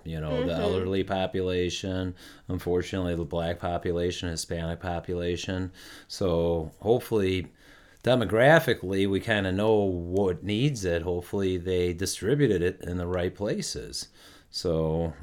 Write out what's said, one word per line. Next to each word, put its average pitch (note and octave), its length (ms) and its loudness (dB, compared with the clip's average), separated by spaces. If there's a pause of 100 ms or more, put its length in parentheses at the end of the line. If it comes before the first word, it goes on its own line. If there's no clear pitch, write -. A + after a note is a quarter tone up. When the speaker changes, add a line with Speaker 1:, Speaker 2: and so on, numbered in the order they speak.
Speaker 1:
You D#2+ 160 -8
know, D#2 260 -2
the E2+ 80 -2
Speaker 2:
Mm-hmm. E2 80 -2
Speaker 1:
elderly F#2 420 0
population, F#2 1120 -2 (340)
unfortunately, F2+ 680 -2
the E2+ 80 -2
black E2+ 360 -2
population, F2 680 -2
Hispanic E2 520 -4
population. F2 880 -4 (380)
So E2+ 600 0 (100)
hopefully, G2 680 2 (560)
demographically, A2+ 1080 4
we F#2+ 120 2
kinda G#2 320 2
know G#2+ 240 4
what F2+ 680 0
needs G#2+ 400 0
it. E2+ 200 2
Hopefully, F#2 540 -2
they F2+ 360 0
distributed G2 680 2
it F2+ 200 0
in F2 160 -6
the F2+ 100 -4
right F2+ 260 0
places. A2+ 760 -6 (420)
So, D#2+ 720 0